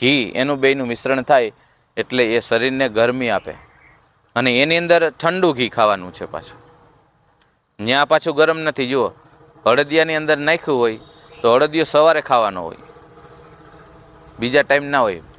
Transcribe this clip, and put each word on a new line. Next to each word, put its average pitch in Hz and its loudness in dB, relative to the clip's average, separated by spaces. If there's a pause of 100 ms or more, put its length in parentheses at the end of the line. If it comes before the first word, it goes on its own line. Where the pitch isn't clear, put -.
ઘી 127 0
એનું 139 -2
બેયનું 135 0
મિશ્રણ 127 -2
થાય 120 0 (440)
એટલે 123 -2
એ 113 0
શરીરને 131 -2
ગરમી 120 -2
આપે 95 -4 (840)
અને 123 2
એની 160 0
અંદર 170 2
ઠંડુ 170 0
ઘી 123 -2
ખાવાનું 98 0
છે 95 -14
પાછું. - -14 (1200)
ન્યા 131 0
પાછું 156 0
ગરમ 156 2
નથી. 151 -4
જુઓ, 123 -2 (540)
અડદિયાની 147 2
અંદર 156 0
નાખ્યું 151 -2
હોય 113 0 (440)
તો 117 4
અડદિયો 151 2
સવારે 151 2
ખાવાનો 110 0
હોય, 82 -12 (1600)
બીજા 127 2
ટાઈમ 143 0
ના 143 -2
હોય. 95 -2 (160)